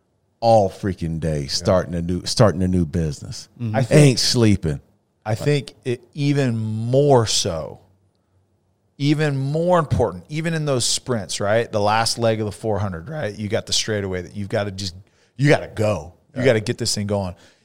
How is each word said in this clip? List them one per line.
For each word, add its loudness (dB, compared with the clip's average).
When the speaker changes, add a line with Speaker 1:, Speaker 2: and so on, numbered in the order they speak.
Speaker 1:
all 6
freaking -4
day, -2
starting 0
a -4
new, -4
starting 2
a 2
new 2
business, -6
Speaker 2:
Mm-hmm. -4
Speaker 3:
I 2
think 6
Speaker 1:
ain't 6
sleeping? 2
Speaker 3:
I -4
think -2
it, -4
even 0
more 2
so, -4
even 0
more 0
important, -2
even -4
in -2
those 0
sprints, -4
right? 2
The 0
last 2
leg 2
of -4
the -4
four -4
hundred, -6
right? -8
You -6
got -2
the -6
straightaway -4
that -14
you've -8
gotta -2
just, -10
you 2
gotta 2
go. -4
You -8
Speaker 1:
Right. 2
Speaker 3:
gotta 6
get -4
this -4
thing -4
going. -4